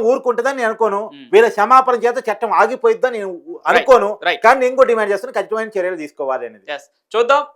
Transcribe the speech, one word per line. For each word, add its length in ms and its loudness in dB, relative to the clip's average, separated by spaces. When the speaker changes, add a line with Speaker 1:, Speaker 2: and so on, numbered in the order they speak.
Speaker 1:
ఊరుకుంటదని 460 -2
నేను 160 -2
అనుకోను, 280 -2
Speaker 2:
మ్మ్. 180 -20
Speaker 1:
వీళ్ళ 240 6
క్షమాపణ 380 4
చేత 240 -2
చట్టం 220 -4
ఆగిపోయిద్దని 680 0
నేను 140 -10
Speaker 2:
రైట్. 400 -12
Speaker 1:
అనుకోను. 500 4
Speaker 2:
రైట్. 240 -2
Speaker 1:
కానీ 140 4
నేను 160 -2
కూడా 100 4
డిమాండ్ 260 0
చేస్తున్నా, 280 -6
ఖచ్చితమైన 380 -6
చర్యలు 180 -4
తీసుకోవాలి 500 -8
అనేది. 300 -14
Speaker 2:
ఎస్, 400 -12
చూద్దాం. 260 2